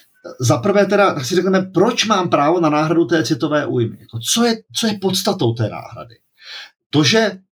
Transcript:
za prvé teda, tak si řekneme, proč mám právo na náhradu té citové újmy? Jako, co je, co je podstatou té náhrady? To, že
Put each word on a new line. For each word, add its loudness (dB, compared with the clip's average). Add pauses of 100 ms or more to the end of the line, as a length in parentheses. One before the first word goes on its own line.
(400)
za 2
prvé 2
teda, 2
tak -6
si -4
řekneme, 2
proč 0
mám 0
právo 2
na 2
náhradu 2
té 0
citové -2
újmy? -2
Jako, -12 (140)
co 2
je, 0 (160)
co -2
je -2
podstatou -2
té -2
náhrady? -14 (760)
To, 2
že 2 (200)